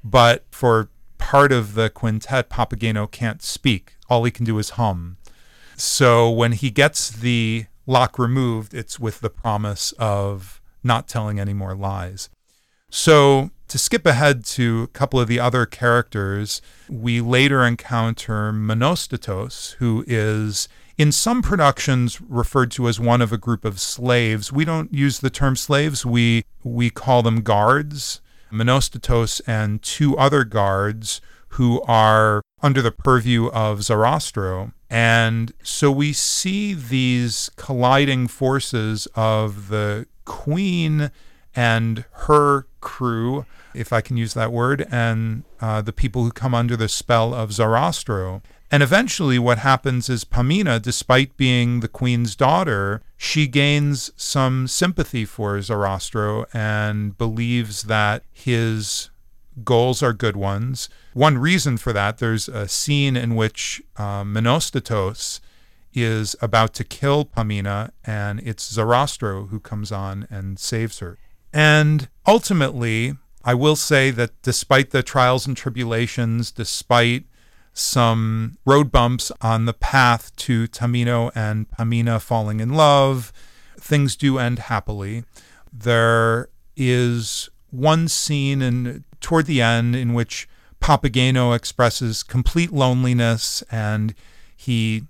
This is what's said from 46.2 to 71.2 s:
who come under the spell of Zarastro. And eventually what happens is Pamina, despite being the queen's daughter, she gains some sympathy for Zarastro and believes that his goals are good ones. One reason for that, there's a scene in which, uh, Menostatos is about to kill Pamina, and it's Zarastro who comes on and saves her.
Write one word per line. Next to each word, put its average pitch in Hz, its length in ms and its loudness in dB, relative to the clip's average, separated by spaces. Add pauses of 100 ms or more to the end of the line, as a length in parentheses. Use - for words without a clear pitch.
who 117 60 0
come 123 240 -4
under 120 220 0
the 110 120 -2
spell 117 440 0
of 110 180 -4
Zarastro. 110 920 -2 (300)
And 143 120 4
eventually 156 520 2
what 120 220 2
happens 131 500 0
is 123 160 -2
Pamina, 131 560 2
despite 127 560 0
being 123 440 2
the 117 80 -4
queen's 120 480 -2
daughter, 131 680 0 (140)
she 151 320 -2
gains 143 680 0
some 131 520 -2
sympathy 160 560 -2
for 101 340 -4
Zarastro 104 960 -4
and 107 640 -4
believes 117 680 -2
that 107 460 0
his 113 800 -4 (540)
goals 123 400 2
are 123 80 2
good 104 240 -2
ones. 101 520 -6 (260)
One 139 220 4
reason 143 420 0
for 120 140 -4
that, 104 260 0
there's 113 280 -2
a 104 220 -8
scene 139 480 0
in 117 180 -2
which, - 480 -4 (140)
uh, 101 260 -6
Menostatos 110 1200 -2 (520)
is 110 480 -2
about 113 340 2
to 117 100 -8
kill 143 400 0
Pamina, 104 680 -4 (140)
and 104 340 -6
it's - 340 -10
Zarastro 110 760 0
who 104 100 -10
comes 104 320 -10
on 98 400 -8
and 98 300 -10
saves 113 400 -4
her. - 180 -14 (340)